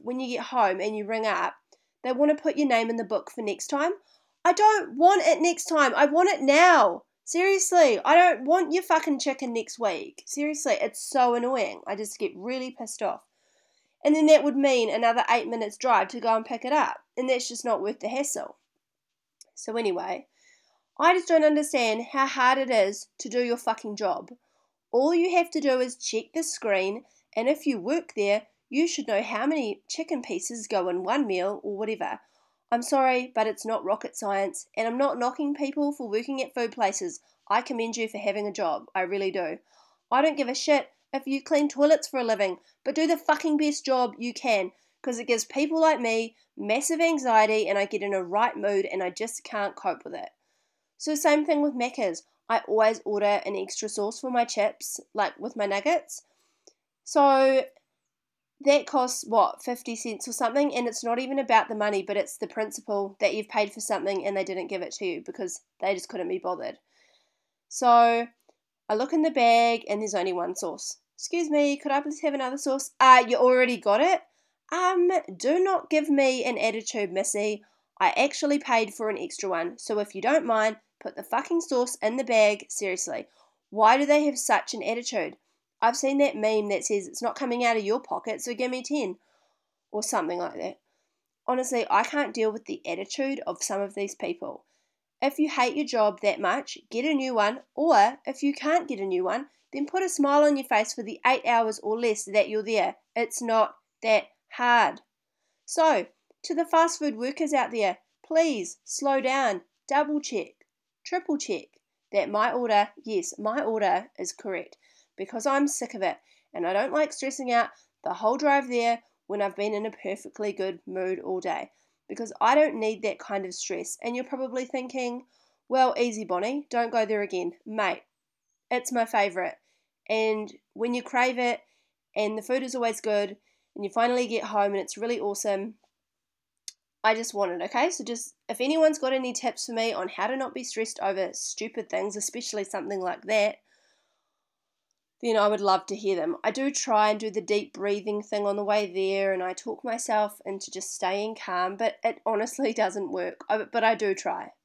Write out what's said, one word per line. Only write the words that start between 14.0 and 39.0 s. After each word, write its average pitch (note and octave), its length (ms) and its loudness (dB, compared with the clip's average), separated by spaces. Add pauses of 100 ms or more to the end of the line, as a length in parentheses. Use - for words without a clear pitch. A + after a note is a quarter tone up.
And D4+ 80 6
then D4+ 140 6
that D4+ 160 10
would C#4 140 0
mean C4 360 4
another A#3 380 4
eight A#3 160 2
minutes A3+ 300 -6
drive G3+ 320 2
to A#3+ 120 -10
go A3+ 140 2
and A3+ 100 0
pick A#3 200 -8
it B3+ 80 -2
up. D4+ 240 2 (200)
And B3+ 140 0
that's B3 180 0
just A#3+ 160 -10
not G#3+ 160 0
worth G#3 200 -4
the G3+ 80 -4
hassle. - 480 -4 (960)
So A3 220 -8
anyway, F#3 500 -2 (720)
I E4 140 6
just F4 160 0
don't D#4+ 160 6
understand B3+ 680 2
how C4+ 140 2
hard C4 300 4
it C4 140 0
is G#3 380 2 (100)
to B3+ 100 -10
do B3 140 2
your A#3+ 160 0
fucking A3 380 -4
job. F#3+ 340 -4 (600)
All C#4 240 4
you F4 220 2
have E4+ 140 2
to D#4 100 -2
do B3+ 180 2
is B3+ 160 -2
check - 380 -6
the A3 100 -2
screen, G3+ 600 -2 (320)
and A#3+ 140 2
if D4+ 160 -2
you B3 120 0
work C4 380 -4
there, G3+ 300 0 (240)
you D4+ 180 2
should - 180 -6
know G#3+ 160 0
how A3 240 -4
many C4+ 420 -2
chicken D#4+ 340 -6
pieces G#3+ 440 -8
go F#3 220 -2
in F3+ 140 -2
one A#3+ 240 0
meal F#3+ 360 -2
or G#3 140 -8
whatever. A3 440 -6 (520)
I'm A#3+ 80 0
sorry, B3+ 540 0
but A3 120 0
it's G#3+ 200 -6
not A3 180 -4
rocket G3+ 320 -6
science, G3 580 -4
and A3+ 140 -2
I'm A#3+ 80 -4
not C4+ 220 0
knocking C4+ 360 -2
people C#4+ 380 -2
for C4 160 -10
working A#3+ 320 -4
at - 140 -8
food A#3 180 -4
places. G3 480 -2 (260)
I A3 140 2
commend A3+ 380 -4
you A3 100 -2
for A3 80 -12
having G#3 300 -4
a G3+ 60 -6
job, E3+ 420 -4
I F#3 80 -2